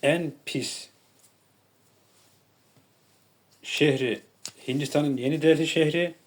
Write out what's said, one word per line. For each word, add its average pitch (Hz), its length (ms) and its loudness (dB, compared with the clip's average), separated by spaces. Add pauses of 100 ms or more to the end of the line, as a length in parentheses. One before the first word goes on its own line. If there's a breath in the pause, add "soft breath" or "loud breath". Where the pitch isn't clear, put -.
en 160 300 2 (140)
pis - 440 -8 (2750)
şehri, 131 580 0 (480)
Hindistan'ın 143 480 -2
Yeni 139 260 -2
Delhi 160 240 4
şehri 165 480 0 (120)